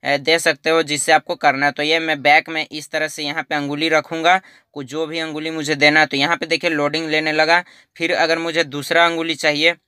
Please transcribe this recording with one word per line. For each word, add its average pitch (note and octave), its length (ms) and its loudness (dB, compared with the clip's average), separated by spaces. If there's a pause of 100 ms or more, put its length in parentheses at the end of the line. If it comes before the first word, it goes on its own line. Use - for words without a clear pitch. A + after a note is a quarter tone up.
अ, C#3 140 -2
दे D#3 220 0
सकते D#3+ 300 -2
हो E3 140 2
जिससे D3 280 -2
आपको D#3 240 2
करना C#3 300 0
है। C#3+ 60 2
तो D3 120 -6
ये D#3+ 160 2
मैं D#3 220 -4
बैक D3+ 280 4
में D#3+ 220 -6
इस D3+ 200 -14
तरह D#3 160 -4
से D#3 160 -10
यहाँ D3 200 -6
पे D#3 120 -6
अंगुली D3 340 -2
रखूँगा, E3 520 2 (320)
को C#3+ 100 -12
जो D3+ 240 -8
भी D#3+ 120 -8
अंगुली D#3+ 300 -8
मुझे D#3 260 -2
देना D3 240 4
है। D3+ 60 6
तो D3 120 -6
यहाँ D#3+ 200 2
पे - 80 -6
देखिए E3 240 -2
लोडिंग D#3 400 -2
लेने D#3 220 0
लगा। D#3 320 4 (340)
फिर E3+ 160 -2
अगर E3 260 2
मुझे E3 240 -2
दूसरा D3 420 0
अंगुली E3 300 -2
चाहिए D#3 400 0 (120)